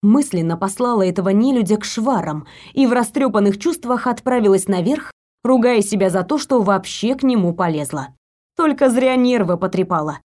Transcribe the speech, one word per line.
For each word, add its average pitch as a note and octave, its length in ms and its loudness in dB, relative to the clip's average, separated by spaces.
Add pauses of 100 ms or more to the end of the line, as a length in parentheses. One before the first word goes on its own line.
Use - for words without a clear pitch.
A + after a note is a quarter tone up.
Мысленно G3+ 540 2
послала G3+ 460 -2
этого F#3 280 0
нелюдя G#3+ 480 2
к G#3+ 60 -6
шварам F#3 600 -4 (280)
и C4+ 120 2
в A#3+ 80 2
растрепанных G#3 640 0
чувствах B3+ 500 -4
отправилась A3+ 600 0
наверх, G3 440 -2 (320)
ругая B3 380 4
себя G3 280 0
за F3+ 140 0
то, D4 140 -2
что B3+ 240 0
вообще A#3+ 540 0
к C4 80 -8
нему G#3 300 2
полезла. D#3 560 -4 (460)
Только D4 340 2
зря B3+ 260 2
нервы A#3+ 420 2
потрепала. F3 720 -2